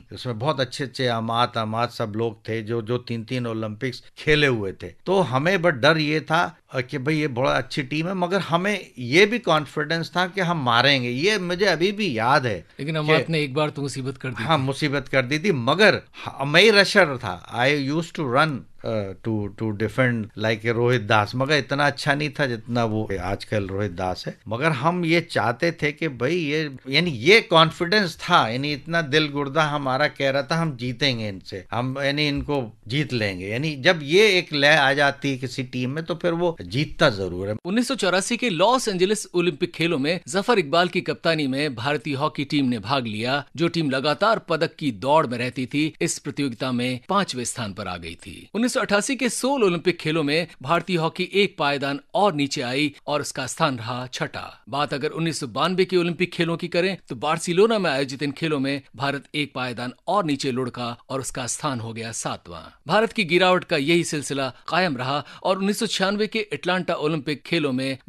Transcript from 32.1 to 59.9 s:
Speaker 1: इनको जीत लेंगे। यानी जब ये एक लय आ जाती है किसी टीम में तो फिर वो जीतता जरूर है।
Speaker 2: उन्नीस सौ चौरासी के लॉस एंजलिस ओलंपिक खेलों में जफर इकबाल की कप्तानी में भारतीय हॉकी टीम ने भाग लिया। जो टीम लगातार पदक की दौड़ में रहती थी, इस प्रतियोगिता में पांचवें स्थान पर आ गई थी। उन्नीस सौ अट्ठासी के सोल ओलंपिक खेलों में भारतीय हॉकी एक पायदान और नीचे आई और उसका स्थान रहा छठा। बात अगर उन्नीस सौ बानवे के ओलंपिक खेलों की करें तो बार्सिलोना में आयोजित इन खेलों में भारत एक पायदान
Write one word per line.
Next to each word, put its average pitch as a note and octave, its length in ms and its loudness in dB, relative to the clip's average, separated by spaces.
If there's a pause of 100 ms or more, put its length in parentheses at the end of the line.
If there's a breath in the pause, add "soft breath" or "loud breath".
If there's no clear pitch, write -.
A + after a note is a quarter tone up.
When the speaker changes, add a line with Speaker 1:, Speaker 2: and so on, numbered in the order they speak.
Speaker 1:
इनको C#3 500 -4 (100)
जीत C3 260 -2
लेंगे। G2 340 -2
यानी C#3+ 280 -4
जब D#3 280 4
ये F#3 340 6
एक E3 160 -2
लय D3 220 6
आ C#3 180 6
जाती C#3 380 2
है C3 60 -2
किसी C3 260 -6
टीम B2+ 260 -4
में D#3 140 -4
तो E3+ 120 -6
फिर E3+ 160 -2
वो E3 300 0
जीतता C3+ 480 2
जरूर F#2+ 400 -2
है। G#2+ 60 -4 (100)
Speaker 2:
उन्नीस A3+ 220 0
सौ C4+ 80 -2
चौरासी F#3+ 420 0
के B3 120 -2
लॉस A3 380 2
एंजलिस G3 480 0
ओलंपिक F3 360 0
खेलों E3 280 0
में D#3+ 280 0
जफर G3+ 320 2
इकबाल E3 280 4
की F3 140 -2
कप्तानी D#3+ 460 0
में C3+ 280 -2
भारतीय C#3+ 400 -2
हॉकी D3 300 -2
टीम C#3+ 200 2
ने B2 140 0
भाग A#2+ 280 -2
लिया। A#2+ 380 -2 (100)
जो E3 120 2
टीम E3 220 0
लगातार D3 500 2
पदक D#3+ 360 -2
की C#3+ 160 -4
दौड़ C3+ 360 2
में A#2+ 100 -4
रहती B2+ 280 -4
थी, D3+ 360 -4
इस E3+ 180 -2
प्रतियोगिता C3+ 520 -4
में B2 280 -2 (100)
पांचवें F3 340 0
स्थान A2 300 -6
पर G2 140 -8
आ F2+ 100 -6
गई E2+ 180 -12
थी। - 380 -18
उन्नीस A#3 200 0
सौ - 40 -2
अट्ठासी G#3 380 0
के A#3+ 140 0
सोल C4 340 0
ओलंपिक F3 360 2
खेलों D#3 240 -2
में D#3 240 0 (140 loud breath)
भारतीय E3 360 0
हॉकी E3 380 -2
एक G3 240 2
पायदान C#3+ 400 -2 (160)
और F#3+ 180 4
नीचे C#3+ 280 -2
आई C3+ 300 0 (160 loud breath)
और C#3+ 140 0
उसका - 260 -8
स्थान C#3+ 300 0
रहा B2 300 -8
छठा। B2+ 380 -8 (240)
बात C#3+ 240 -2
अगर D3 180 -2
उन्नीस D#3+ 280 -4
सौ C#3+ 140 -6
बानवे F3 320 2
के F3+ 120 2
ओलंपिक F3 360 0
खेलों E3 240 0
की F3 100 -6
करें F3+ 280 0 (140)
तो C#3 80 -8
बार्सिलोना E3+ 600 2
में F3+ 120 0
आयोजित C#3 320 -2
इन C#3+ 80 0
खेलों D#3 280 -2
में C3+ 220 -2 (140)
भारत C#3 280 -4 (120)
एक D3 200 -2
पायदान B2 380 -6 (140)